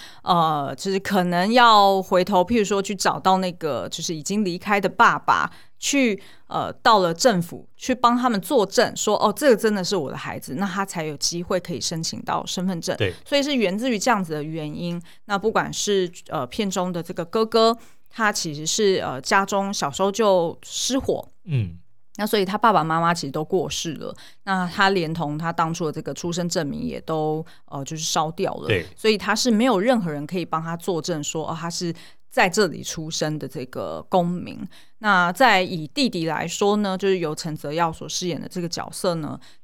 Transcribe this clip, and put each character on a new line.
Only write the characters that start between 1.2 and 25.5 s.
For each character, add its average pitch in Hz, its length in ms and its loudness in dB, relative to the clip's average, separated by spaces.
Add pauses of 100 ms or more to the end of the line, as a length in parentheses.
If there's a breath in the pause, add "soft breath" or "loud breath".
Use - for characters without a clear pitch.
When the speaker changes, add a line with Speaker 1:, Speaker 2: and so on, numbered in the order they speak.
Speaker 1:
能 180 260 0
要 208 500 8
回 185 220 2
头， 180 200 4
譬 233 140 0
如 214 60 4
说 196 180 0
去 202 120 -4
找 175 260 0
到 190 180 4
那 185 160 -2
个 135 360 -4
就 - 140 -8
是 175 100 -4
已 156 80 -8
经 208 220 -2
离 175 140 -2
开 202 220 0
的 190 80 2
爸 180 300 6
爸， 90 320 2 (300 loud breath)
去， 247 420 2 (260 loud breath)
呃， 113 240 -4 (100)
到 226 180 8
了 170 140 2
政 185 280 4
府 - 340 -10
去 - 180 -2
帮 247 240 4
他 247 120 2
们 208 100 0
作 214 260 2
证， - 300 2
说 - 260 0
，“哦， 208 140 4
这 294 140 4
个 233 60 8
真 214 180 2
的 190 100 -2
是 185 120 -2
我 139 140 -2
的 113 60 -8
孩 - 240 -10
子”， - 200 -10
那 196 60 -2
他 196 200 -4
才 175 180 -8
有 156 140 -8
机 170 260 -4
会 180 160 -2
可 180 140 -8
以 127 80 -6
申 160 200 -6
请 - 200 -6
到 - 240 -4
身 180 220 -4
份 180 120 -2
证。 - 180 -4
Speaker 2:
对。 95 160 0 (120 loud breath)
Speaker 1:
所 285 120 0
以 277 60 2
是 294 100 -2
源 202 240 0
自 254 120 -2
于 220 100 0
这 254 100 -2
样 208 140 2
子 160 80 -8
的 151 100 -4
原 156 240 -8
因。 170 360 -6 (240 soft breath)
那 202 120 -2
不 214 140 -2
管 156 220 0
是， 190 360 0 (200)
呃， 123 180 -4
片 202 240 -4
中 180 220 -2
的 170 100 -4
这 175 100 -10
个 170 120 -6
哥 220 200 0
哥， 226 320 4 (320 loud breath)
他 214 220 0
其 170 220 -4
实 151 120 -10
是， 190 380 2
呃， 135 160 -4
家 196 260 4
中 196 280 0
小 147 180 -2
时 160 100 -4
候 196 80 4
就 196 540 2
失 - 340 -2
火。 - 300 -2 (160)
Speaker 2:
嗯。 107 340 -2 (380)
Speaker 1:
那 208 100 -4
所 214 140 0
以 190 60 2
他 190 120 -2
爸 220 140 4
爸 175 100 4
妈 160 200 0
妈 170 120 4
其 160 140 -6
实 135 40 -8
都 156 120 -2
过 151 260 0
世 156 260 -6
了， - 200 -10 (300 loud breath)
那 185 200 0
他 196 260 2
连 165 220 0
同 151 240 -4
他 165 140 -4